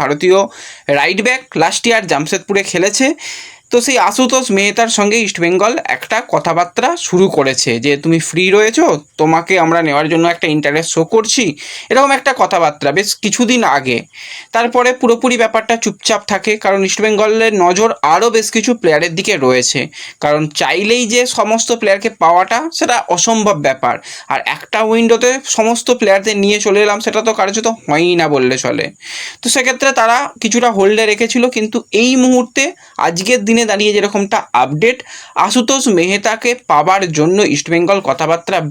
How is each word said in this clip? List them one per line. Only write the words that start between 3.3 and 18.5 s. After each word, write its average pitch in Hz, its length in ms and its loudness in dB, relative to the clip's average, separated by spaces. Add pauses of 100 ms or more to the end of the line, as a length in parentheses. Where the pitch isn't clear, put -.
তো 240 140 2
সেই 262 120 0 (120)
আশুতোষ 254 360 0 (120)
মেহতার 208 400 0
সঙ্গে 208 280 2
ইস্ট 190 180 -6
বেঙ্গল 185 300 2 (220)
একটা - 220 -4 (160)
কথাবার্তা 175 540 0 (200)
শুরু 180 180 4 (120)
করেছে 135 340 0 (140)
যে 143 60 2 (120)
তুমি 165 140 2 (120)
ফ্রি 185 160 0 (100)
রয়েছো, 226 300 2 (360)
তোমাকে 160 320 2 (100)
আমরা 165 240 2
নেওয়ার 151 260 0
জন্য 165 200 2
একটা 170 220 -6
ইন্টারেস্ট 151 400 -2
শো 165 80 2 (100)
করছি, 220 300 0 (480)
এরকম 269 260 2
একটা 269 140 -2 (100)
কথাবার্তা 156 560 0
বেশ 202 120 0 (140)
কিছুদিন 233 380 0 (160)
আগে। 131 200 -2 (580)
তারপরে 240 340 2 (120)
পুরোপুরি 240 420 2
ব্যাপারটা 220 400 0
চুপচাপ 208 380 -2 (100)
থাকে, 196 200 -2 (120)
কারণ 196 160 2 (100)
ইস্ট - 160 -4
বেঙ্গলের 214 480 2 (120)
নজর 190 240 2 (240)
আরও 214 220 2
বেশ 220 200 0